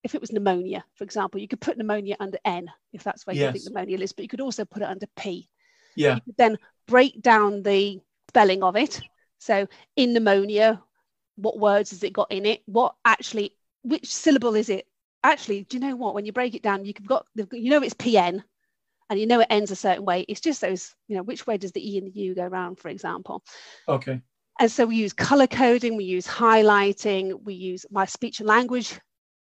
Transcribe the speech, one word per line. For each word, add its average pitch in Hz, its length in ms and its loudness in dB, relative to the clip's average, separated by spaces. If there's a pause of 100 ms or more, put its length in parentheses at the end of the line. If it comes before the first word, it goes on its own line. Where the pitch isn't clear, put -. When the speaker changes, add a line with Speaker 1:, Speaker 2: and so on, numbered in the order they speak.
Speaker 1:
if 247 120 -6
it - 60 -6
was 226 100 -12
pneumonia, 190 520 -2 (120)
for - 80 -12
example, 196 360 -6
you 202 80 -12
could - 140 -10
put - 160 -6
pneumonia 208 420 -4
under 196 240 -8
N, 175 280 -4 (200)
if - 120 -20
that's - 220 -8
where 143 100 -8
you 143 160 0
think 127 40 -6
Speaker 2:
Yes. - 100 -10
Speaker 1:
pneumonia 190 340 -8
is, 190 140 -6
but 202 100 -14
you 226 60 -14
could 254 120 -8
also 226 240 -6
put - 160 -12
it 175 80 -4
under 190 160 -10 (100)
P. 180 340 -12 (460)
Speaker 2:
Yeah. - 200 2
Speaker 1:
You 226 60 -6
could - 160 -12
then 220 200 4 (300)
break 247 340 4
down 208 420 4
the 196 380 0 (280)
spelling 196 340 6
of 185 120 2
it. 269 260 0 (380)
So 202 280 0 (280)
in 247 180 2
pneumonia, 208 680 4 (540)
what 214 240 -4
words 202 320 4
has 185 120 -10
it 196 100 -6
got - 180 -2
in 196 140 -4
it? 220 200 0
What 226 300 0 (100)
actually, 220 500 0 (280)
which 269 280 -4
syllable 240 440 2
is 220 140 0
it? 196 180 -4 (360)
Actually, 220 400 0
do 254 140 -10
you 247 40 -6
know 269 140 -4
what? 240 180 -6
When 208 120 -6
you 214 80 -8
break 247 220 -4
it - 80 -12
down, 196 200 -2
you 202 100 -10
can 202 120 -18
got, 175 200 -2 (260)
you 240 180 -4
know 294 120 4
it's - 120 -4
P 226 240 2
N, 175 260 2 (680)
and 202 100 -2
you 214 80 0
know 240 120 4
it 226 100 6
ends 208 220 2
a 190 40 -6
certain 196 280 0
way. 185 240 -2
It's - 140 -10
just 311 200 -2
those, 185 340 -6 (120)
you 214 80 -6
know, 180 80 -4
which 190 240 -10
way 220 100 -2
does 185 140 -8
the - 220 -8
E 202 40 -4
and 190 100 -6
the 190 120 -14
U 185 160 -6
go 180 100 -4
round, 180 340 -8
for 170 100 -14
example? 185 540 -10 (440)
Speaker 2:
Okay. 131 340 -4 (380)
Speaker 1:
And 226 120 4
so 240 140 2
we 226 100 -4
use 214 180 -2
colour 277 340 4
coding, 240 480 2
we 202 100 -6
use 180 200 -4
highlighting, 202 1160 2
we 202 100 -10
use, 185 380 -8
my 196 140 0
speech - 340 -10
and 214 80 -4
language 240 520 2 (420)